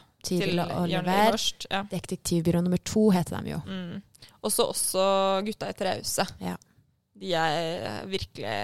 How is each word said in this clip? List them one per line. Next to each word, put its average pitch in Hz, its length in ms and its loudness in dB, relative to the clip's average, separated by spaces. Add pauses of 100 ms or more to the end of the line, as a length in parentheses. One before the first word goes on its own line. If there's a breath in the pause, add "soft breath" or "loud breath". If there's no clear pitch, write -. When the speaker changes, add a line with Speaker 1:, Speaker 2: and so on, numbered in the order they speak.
(260)
Speaker 1:
Tiril 180 300 0
Speaker 2:
til 175 40 2
Speaker 1:
og 175 300 0
Speaker 2:
Jørn 185 160 0
Speaker 1:
Oliver. 196 260 6
Speaker 2:
Øverst, - 400 -2
ja. 196 120 -2
Speaker 1:
Detektivbyrå 175 840 0
nummer 180 180 2
to 220 280 4
heter 180 320 2
de - 100 -6
jo. 170 140 -4
Speaker 2:
Mm. 185 340 -10 (420 loud breath)
Og 220 80 -2
så 233 160 2
også - 380 0 (400)
Gutta - 240 -6
i 196 80 -8
trehuset. - 640 -2
Speaker 1:
Ja. 185 140 -6 (640)
Speaker 2:
De 190 160 -6
er, 160 220 2 (260)
eh, 208 240 -6
virkelig, 190 440 -8 (140)